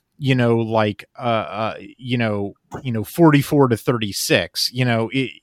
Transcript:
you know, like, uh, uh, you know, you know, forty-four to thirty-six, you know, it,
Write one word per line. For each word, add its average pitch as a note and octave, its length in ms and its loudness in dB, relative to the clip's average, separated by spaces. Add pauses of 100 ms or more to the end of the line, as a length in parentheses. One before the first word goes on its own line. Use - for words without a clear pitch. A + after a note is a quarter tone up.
(180)
you C3+ 160 0
know, A#2+ 240 4
like, A2 460 0 (160)
uh, - 20 -14
uh, G#2+ 540 -4 (220)
you B2 200 -4
know, G#2 360 -2 (280)
you C3 120 -6
know, A2 100 -4
forty-four D3 640 4
to A#2 80 2
thirty-six, A2 960 -2
you B2+ 140 -2
know, A2+ 240 0
it, B2+ 200 -4 (140)